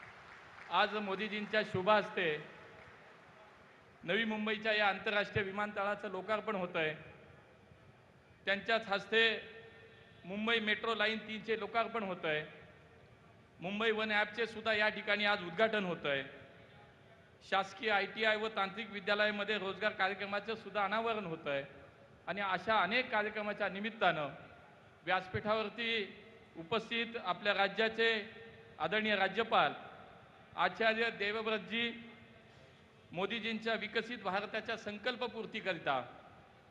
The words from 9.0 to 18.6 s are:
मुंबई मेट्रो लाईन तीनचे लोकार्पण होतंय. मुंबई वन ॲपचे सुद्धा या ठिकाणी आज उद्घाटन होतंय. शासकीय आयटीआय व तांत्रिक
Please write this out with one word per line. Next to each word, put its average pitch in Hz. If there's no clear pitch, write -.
मुंबई 214
मेट्रो 214
लाईन 214
तीनचे 220
लोकार्पण 220
होतंय. 160
मुंबई 208
वन 214
ॲपचे 214
सुद्धा 220
या 214
ठिकाणी 208
आज 202
उद्घाटन 214
होतंय. 143
शासकीय 196
आयटीआय 214
व 220
तांत्रिक 202